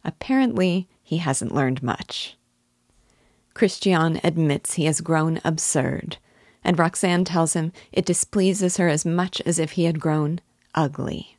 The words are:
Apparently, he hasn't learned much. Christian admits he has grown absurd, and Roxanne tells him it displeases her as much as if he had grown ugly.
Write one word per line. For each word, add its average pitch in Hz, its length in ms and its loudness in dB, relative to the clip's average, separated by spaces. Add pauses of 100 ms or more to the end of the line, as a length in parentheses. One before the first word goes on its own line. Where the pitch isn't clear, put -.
Apparently, 185 800 0 (140)
he - 160 -4
hasn't 156 360 -2
learned 131 300 0
much. - 540 -8 (1160)
Christian 175 680 2
admits 160 500 0
he 156 120 0
has 156 160 0
grown 160 420 0
absurd, - 760 -2 (460)
and 175 160 2
Roxanne 175 460 2
tells 165 280 0
him 165 180 -2 (200)
it - 140 0
displeases 185 720 0
her 175 100 4
as 156 180 0
much 175 400 -2
as 165 140 0
if 160 140 -2
he 175 100 0
had 165 160 2
grown 156 400 0 (340)
ugly. - 640 -4